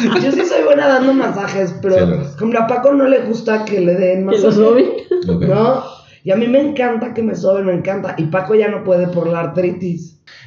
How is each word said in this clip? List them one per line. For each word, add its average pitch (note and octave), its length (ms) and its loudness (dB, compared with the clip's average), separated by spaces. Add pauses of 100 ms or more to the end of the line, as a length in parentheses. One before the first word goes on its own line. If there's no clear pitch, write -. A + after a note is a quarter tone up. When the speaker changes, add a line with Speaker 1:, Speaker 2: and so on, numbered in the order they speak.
(220)
Speaker 1:
Yo C4+ 80 0
sí F4+ 140 0
soy - 200 0
buena C#4+ 220 4
dando C4 280 2
masajes, G3 680 -2
pero F#3+ 160 0
Speaker 2:
Sí, F3+ 120 2
lo D3+ 120 -2
es. C#3 140 -8
Speaker 1:
como A3+ 220 -2
a A3+ 80 0
Paco B3 260 2
no C4+ 160 4
le B3+ 120 4
gusta A3 440 -2
que G3+ 160 -2
le F3 140 2
den F#3 340 0
Speaker 3:
Que G#3+ 100 2
lo G3 100 4
Speaker 1:
masaje. G#3 60 4
Speaker 3:
soben. A3+ 320 4 (420)
Speaker 2:
Ok. E3+ 180 0
Speaker 1:
¿No? A3+ 360 2 (420)
Y F#3 60 -2
a F#3+ 60 2
mí A#3 100 0
me B3+ 140 2
encanta B3 540 -2
que A#3 80 -4
me G#3 120 -2
soben, F#3+ 320 0
me F#3 60 0
encanta. F#3 460 -4
Y D#3+ 60 -2
Paco F#3 300 -2
ya G#3+ 140 4
no G3 160 -6
puede F3+ 240 2
por E3+ 200 -4
la E3+ 120 -2
artritis. F3 800 -6 (260)